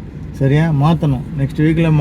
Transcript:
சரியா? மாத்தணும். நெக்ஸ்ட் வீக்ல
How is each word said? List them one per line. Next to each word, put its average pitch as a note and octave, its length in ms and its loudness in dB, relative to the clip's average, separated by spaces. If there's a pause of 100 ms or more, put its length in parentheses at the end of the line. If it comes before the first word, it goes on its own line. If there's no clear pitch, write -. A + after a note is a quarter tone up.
(320)
சரியா? D3 380 2
மாத்தணும். D3 520 2 (180)
நெக்ஸ்ட் C3+ 200 -4
வீக்ல D#3+ 420 2